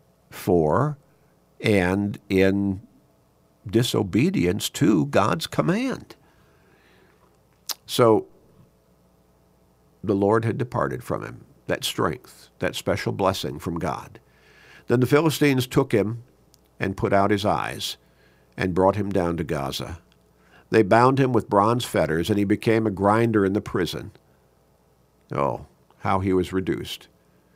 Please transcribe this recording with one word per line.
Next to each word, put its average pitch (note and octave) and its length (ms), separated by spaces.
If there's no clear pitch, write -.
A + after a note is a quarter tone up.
for F#2 640
and G2+ 560
in G2 540
disobedience G#2+ 1000
to D#3+ 380
God's A#2 380
command. G#3 720
So A2+ 400
the G2+ 120
Lord G#2 300
had A2 120
departed A2 460
from G#1 200
him, - 180
that - 160
strength, - 680
that - 160
special G2+ 360
blessing F#2 480
from E2 180
God. - 420
Then B2 140
the B2 40
Philistines C#3+ 640
took C3+ 240
him A2+ 320
and F#2+ 180
put G2+ 160
out G2 160
his G2+ 160
eyes C#2+ 520
and F#2 160
brought F#2+ 220
him G2+ 160
down E2+ 260
to E2+ 60
Gaza. C#2+ 560
They A2 120
bound A#2 380
him C3 120
with A2+ 180
bronze A2 360
fetters, E2+ 440
and G2+ 100
he G2+ 60
became A2 420
a G#2+ 40
grinder G#2 540
in F#2+ 80
the G#2 80
prison. F2 500
Oh, C#2 360
how G2 200
he F#2+ 140
was F#2 200
reduced. - 540